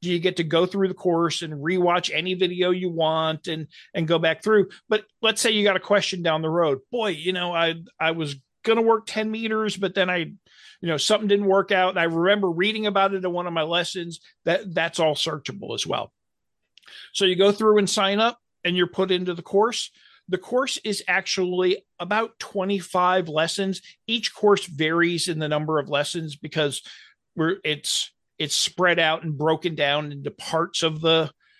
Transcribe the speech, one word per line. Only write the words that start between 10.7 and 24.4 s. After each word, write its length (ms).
know, 160
something 320
didn't 160
work 260
out. 200
And 80
I 40
remember 480
reading 340
about 280
it 100
in 80
one 160
of 60
my 100
lessons." 560
That, 300
that's 260
all 160
searchable 600
as 120
well. 240
So 100
you 140
go 160
through 240
and 120
sign 300
up 180
and 100
you're 120
put 240
into 220
the 80
course. 500
The 80
course 480
is 240
actually 760
about 400
twenty-five 880
lessons. 540
Each 260
course 320